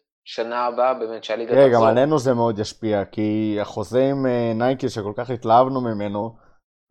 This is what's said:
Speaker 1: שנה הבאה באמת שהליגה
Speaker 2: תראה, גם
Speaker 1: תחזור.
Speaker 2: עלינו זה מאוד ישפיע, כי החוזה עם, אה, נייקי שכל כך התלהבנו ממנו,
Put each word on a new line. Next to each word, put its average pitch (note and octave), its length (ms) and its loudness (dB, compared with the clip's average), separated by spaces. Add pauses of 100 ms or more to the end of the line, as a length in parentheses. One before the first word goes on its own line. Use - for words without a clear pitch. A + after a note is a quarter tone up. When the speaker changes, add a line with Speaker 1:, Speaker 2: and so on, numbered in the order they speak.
(240)
Speaker 1:
שנה A#2+ 420 -4
הבאה B2 280 0
באמת A2+ 300 -8
שהליגה A#2 300 -6
Speaker 2:
תראה, C#3 140 6
גם A#2+ 40 4
Speaker 1:
תחזור. A2+ 160 4
Speaker 2:
עלינו C#3 300 4
זה B2+ 160 0
מאוד A#2 240 0
ישפיע, G#2 460 -4
כי G#2+ 560 -2
החוזה A2+ 500 -2
עם, C3+ 160 -2
אה, A#2+ 280 0
נייקי B2+ 340 -2
שכל G#2 280 -6
כך A#2+ 140 -8
התלהבנו B2+ 500 4
ממנו, G#2 560 -4 (540)